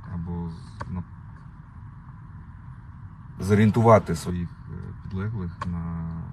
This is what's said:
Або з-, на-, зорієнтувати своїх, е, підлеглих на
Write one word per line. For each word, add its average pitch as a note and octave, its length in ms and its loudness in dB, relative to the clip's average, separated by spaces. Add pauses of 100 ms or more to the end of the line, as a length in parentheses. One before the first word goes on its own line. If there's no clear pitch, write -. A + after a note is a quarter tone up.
(140)
Або E2+ 360 -4
з-, - 400 -10
на-, F#2 120 -4 (2500)
зорієнтувати G#2 760 8
своїх, F2 340 -2
е, - 240 -12 (280)
підлеглих F#2+ 640 -4
на E2+ 440 -4 (220)